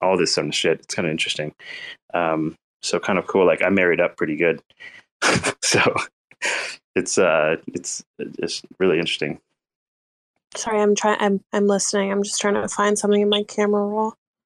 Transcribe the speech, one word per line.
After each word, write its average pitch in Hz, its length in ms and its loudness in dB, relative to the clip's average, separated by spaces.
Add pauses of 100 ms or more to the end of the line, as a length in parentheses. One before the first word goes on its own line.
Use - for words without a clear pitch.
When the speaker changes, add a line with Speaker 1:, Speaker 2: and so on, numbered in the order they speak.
Speaker 1:
all 92 160 2
this 87 160 2
sort 78 140 -2
of 76 80 -6
shit. - 260 0
It's - 140 -12
kinda 87 160 -2
interesting. 76 440 -4 (600)
Um, 80 420 0 (260)
so - 160 -2
kind 98 200 0
of 85 80 -2
cool. 95 180 4
Like, 82 180 4
I 90 60 2
married 90 320 4
up 87 160 0
pretty 78 200 -2
good. 82 260 0 (580)
<laughs> - 420 0
So - 320 2 (1000)
it's, - 240 0
uh, 80 380 4 (100)
it's, - 380 -10 (140)
it's - 440 -8 (160)
really 90 200 2
interesting. 80 400 -4 (1160)
Speaker 2:
Sorry, 220 260 -2
I'm 208 140 4
trying, 208 260 0
I'm, 202 320 0
I'm 202 140 0
listening. 196 440 0
I'm 202 120 -2
just - 180 -4
trying 202 140 0
to 208 140 -2
find 208 300 0
something 208 220 2
in 208 80 2
my 208 140 2
camera 208 420 0
roll. 220 300 -4 (320)